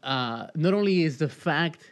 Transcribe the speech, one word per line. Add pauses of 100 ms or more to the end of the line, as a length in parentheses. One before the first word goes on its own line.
uh,
not
only
is
the
fact